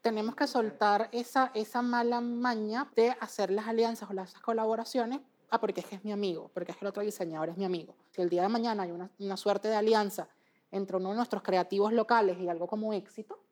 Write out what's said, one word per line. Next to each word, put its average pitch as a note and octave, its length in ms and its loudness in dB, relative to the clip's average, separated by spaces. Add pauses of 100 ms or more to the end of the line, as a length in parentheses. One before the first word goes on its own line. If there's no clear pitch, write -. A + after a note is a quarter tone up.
Tenemos A3 260 -2
que D4 120 0
soltar G#3+ 680 2
esa, B3+ 400 0
esa A3 300 -2
mala A#3+ 400 2
maña A#3+ 760 -2
de A#3 140 6 (100)
hacer G3+ 300 -2
las G#3+ 180 0
alianzas A3+ 400 0
o G3+ 60 -8
las F#3 260 -8
colaboraciones, A3+ 800 -2 (300)
"Ah, A3+ 100 2
porque G3+ 200 -2
es - 60 -12
que G3+ 100 -12
es F#3+ 60 -14
mi G#3 100 -4
amigo, G3 420 -2
porque F3+ 180 -6
es - 60 -12
que G3+ 80 -6
el - 20 0
otro G#3 140 -4
diseñador E3 480 -4
es F#3 80 -8
mi G3 80 0
amigo". F3 280 -4 (180)
Si F#3 100 -2
el F3 80 2
día F3 100 4
de F#3+ 80 4
mañana A3+ 360 0
hay F3 60 -6
una, F3+ 280 -10
una G3 180 -4
suerte G3+ 320 0
de A3 80 2
alianza G#3+ 500 4 (440)
entre F#3+ 260 -4
uno F#3 140 -2
de G#3+ 60 -2
nuestros A#3 260 -2
creativos G3 500 2
locales G#3+ 460 4
y F3+ 100 -2
algo E3+ 180 -2
como G#3+ 280 -2
Éxito G#3 440 -10 (140)